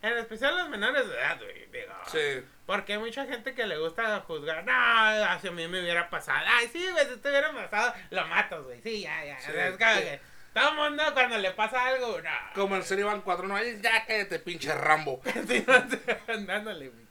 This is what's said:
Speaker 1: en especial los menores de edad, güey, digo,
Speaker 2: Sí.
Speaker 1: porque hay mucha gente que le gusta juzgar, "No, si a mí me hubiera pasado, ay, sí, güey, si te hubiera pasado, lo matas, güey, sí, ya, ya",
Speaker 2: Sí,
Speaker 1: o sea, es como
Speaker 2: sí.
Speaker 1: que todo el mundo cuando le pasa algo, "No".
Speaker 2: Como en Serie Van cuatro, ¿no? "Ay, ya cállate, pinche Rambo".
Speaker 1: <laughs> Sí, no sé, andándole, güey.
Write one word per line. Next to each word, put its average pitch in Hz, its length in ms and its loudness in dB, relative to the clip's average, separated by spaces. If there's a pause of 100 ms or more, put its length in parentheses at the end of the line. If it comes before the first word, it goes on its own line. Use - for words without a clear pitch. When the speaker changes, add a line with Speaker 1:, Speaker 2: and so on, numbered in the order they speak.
Speaker 1:
en 233 160 0
especial 226 380 0
los 349 120 -2
menores 240 400 0
de 147 60 -6
edad, 139 240 0
güey, 98 320 -14
digo, 104 220 -12 (180)
Speaker 2:
Sí. 143 340 -2 (220)
Speaker 1:
porque 196 280 -2
hay 214 40 -4
mucha 233 280 -6
gente 254 280 -8
que 233 100 -2
le 170 140 -2
gusta 196 440 -2
juzgar, 160 420 -6
"No, 220 760 4
si 196 80 -10
a 175 40 -6
mí 165 160 -6
me 185 120 -4
hubiera 170 300 0
pasado, 151 380 -2
ay, 240 240 4
sí, 349 180 -4
güey, 302 160 2
si 247 120 -8
te 277 120 -4
hubiera 285 220 2
pasado, 226 420 -2 (160)
lo 180 160 -2
matas, 170 380 -2
güey, 123 180 -14
sí, 214 200 -6
ya, 156 220 -6
ya", 143 160 -12
Speaker 2:
Sí, 147 100 -10
Speaker 1:
o - 40 -6
sea, 180 140 0
es 185 100 -6
como 226 160 6
Speaker 2:
sí. 196 60 4
Speaker 1:
que 147 200 -6 (320)
todo 254 180 4
el 311 60 -4
mundo 294 260 0 (120)
cuando 247 240 4
le 190 140 0
pasa 247 340 0
algo, 247 340 -2
"No". 160 100 -6 (260)
Speaker 2:
Como 196 180 2
en 185 80 0
Serie 196 220 0
Van 208 180 0
cuatro, 185 240 -2
¿no? 196 80 -4
"Ay, 220 260 -2
ya 220 240 4
cállate, 196 360 -2
pinche 160 340 -4
Rambo". 151 500 2
Speaker 1:
<laughs> 233 220 -2
Sí, 233 180 2
no 247 260 8
sé, - 360 -2
andándole, 208 600 -6
güey. 117 220 -20